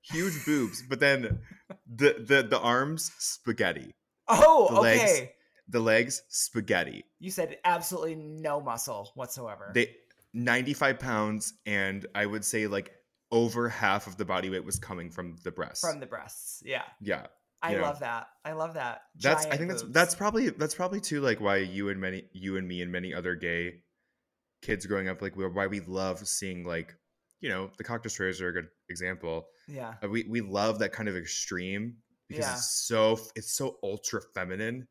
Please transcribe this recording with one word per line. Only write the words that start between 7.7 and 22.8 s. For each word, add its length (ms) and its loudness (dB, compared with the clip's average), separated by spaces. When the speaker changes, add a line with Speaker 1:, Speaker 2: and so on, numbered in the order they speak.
Speaker 2:
no 460 -6
muscle 520 -6
whatsoever. 640 -12
Speaker 1:
They, 200 2
ninety-five 640 2
pounds, 560 -2
and 480 -2
I 100 2
would 180 -4
say, 220 0
like, 260 -4
over 380 2
half 380 2
of 100 -14
the 80 -4
body 240 -2
weight 160 -4
was 140 -6
coming 320 -10
from 320 -10
the 80 -6
breasts. 360 -6
Speaker 2:
From 120 -4
the 80 -12
breasts, 580 -14
yeah. 180 -6
Speaker 1:
Yeah. 280 -4
Speaker 2:
I 120 -2
Speaker 1:
You 40 0
know? 60 2
Speaker 2:
love 160 -2
that. 280 -6
I 100 -8
love 200 -4
that. 280 -6
Speaker 1:
That's, 260 4
I 40 -6
Speaker 2:
Giant 100 0
Speaker 1:
think 120 -2
that's, 120 -6
Speaker 2:
boobs. 100 -12
Speaker 1:
that's 220 6
probably, 340 0
that's 260 -2
probably 260 -4
too, 200 -2
like, 200 2
why 160 4
you 320 -2
and 120 -4
many, 220 -4
you 240 -4
and 100 -4
me 140 -6